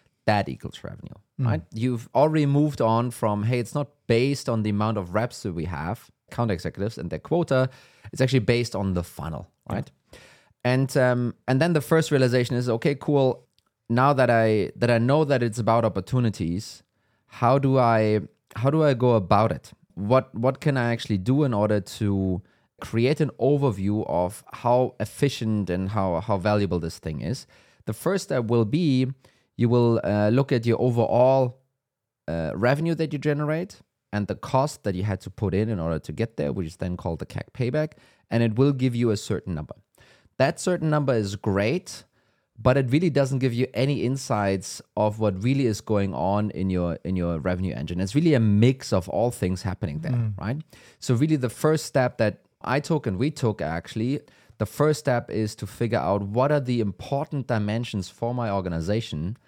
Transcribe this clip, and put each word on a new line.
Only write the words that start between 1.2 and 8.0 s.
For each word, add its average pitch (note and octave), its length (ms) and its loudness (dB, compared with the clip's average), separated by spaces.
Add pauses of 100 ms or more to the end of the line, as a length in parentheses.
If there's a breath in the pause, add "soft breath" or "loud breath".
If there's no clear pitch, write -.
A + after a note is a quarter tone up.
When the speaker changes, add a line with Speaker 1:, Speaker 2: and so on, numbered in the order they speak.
Speaker 2:
Mm. C3 60 0
Speaker 1:
right? G2 140 0 (120)
You've A#2 400 -4
already D#3 320 4
moved C#3+ 360 2
on A#2 300 0
from, G#2 320 -2
hey, A#2+ 160 0
it's A2+ 160 -6
not C#3+ 140 -4 (180)
based C3 400 2
on A2+ 160 0
the G#2 60 0
amount G#2+ 280 0
of F2+ 180 -6
reps A2+ 260 -2
that F#2 120 -6
we D#2+ 120 -6
have, E2+ 440 -8 (220)
account A#2+ 200 -2
executives F#2+ 460 -6
and F2 120 -8
their D#2+ 100 -6
quota, C3 500 0 (440 loud breath)